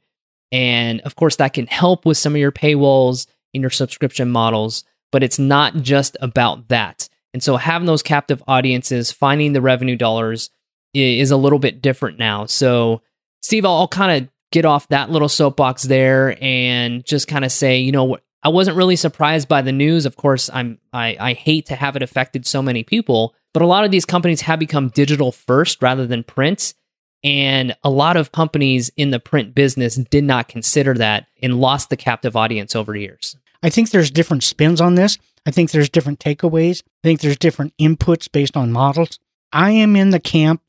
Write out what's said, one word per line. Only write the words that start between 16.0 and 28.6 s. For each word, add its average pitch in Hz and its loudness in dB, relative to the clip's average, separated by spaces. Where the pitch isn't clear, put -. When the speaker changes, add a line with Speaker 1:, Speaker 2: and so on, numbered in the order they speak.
Speaker 1:
and 123 -2
just - -4
kinda 139 -2
say, 127 2
you 131 0
know, 131 0
wh-, - -14
I 151 0
wasn't 185 2
really 185 2
surprised 156 -2
by 143 2
the 135 -2
news. 147 2
Of 131 -4
course, 135 0
I'm, 120 -8
I, 117 -6
I 120 -4
hate 156 -2
to 135 -8
have 139 -4
it 131 -4
affected 127 -6
so 139 -2
many 123 -2
people, 117 -2
but 160 2
a 170 4
lot 196 2
of 202 0
these 185 2
companies 175 -2
have 160 -2
become 147 -2
digital 143 0
first - -2
rather 127 0
than 117 -4
print. - -4
And 135 0
a 143 0
lot 147 2
of 151 -2
companies 135 0